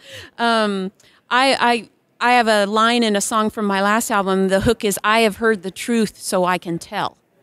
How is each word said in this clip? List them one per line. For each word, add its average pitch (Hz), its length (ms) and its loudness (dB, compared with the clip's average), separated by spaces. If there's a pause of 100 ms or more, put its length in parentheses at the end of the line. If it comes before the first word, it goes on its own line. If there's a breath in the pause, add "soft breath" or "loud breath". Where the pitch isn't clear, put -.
<laughs> - 300 -18
um, 214 540 -2 (380 soft breath)
I, 254 280 2
I, 240 300 0 (320)
I 240 140 2
have 240 120 4
a 208 200 2
line 226 360 2
in 214 140 0
a 202 40 0
song 214 300 -2
from 214 140 -6
my 196 180 0
last 214 280 0
album. 190 380 0
The 190 120 2
hook 226 240 0
is, 202 180 0
"I 214 180 2
have 214 180 2
heard 220 260 0
the 190 80 -8
truth, 233 480 -2
so 185 240 -2
I 180 140 0
can 170 200 -6
tell." - 380 -6 (260)